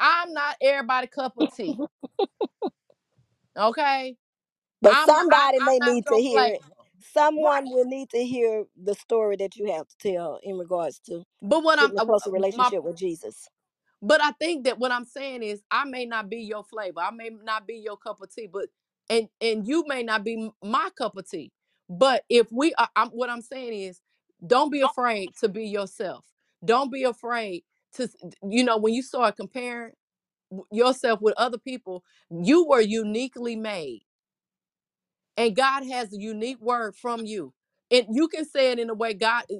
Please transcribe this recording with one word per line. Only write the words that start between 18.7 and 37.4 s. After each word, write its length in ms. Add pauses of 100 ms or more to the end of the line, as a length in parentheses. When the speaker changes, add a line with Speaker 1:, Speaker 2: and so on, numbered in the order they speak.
Speaker 1:
and, 180 (120)
and 260
you 200
may 160
not 220
be 100 (100)
m-, 80 (180)
my 260
cup 200
of 120
tea. 240 (360)
But 400
if 240
we 220
are, 220
I'm, 120
what 220
I'm 120
saying 320
is, 260 (460)
don't 240
be 120
afraid 480 (100)
to 80
be 180
yourself. 580 (400)
Don't 280
be 120
afraid 600 (300)
to 100
s-, 120 (320)
you 160
know, 120
when 180
you 80
start 340
comparing 580 (560)
w-, 220
yourself 500
with 160
other 200
people, 460 (260)
you 380
were 140
uniquely 760
made. 460 (1300)
And 200
God 300
has 260
a 80
unique 400
word 360
from 300
you. 280 (360)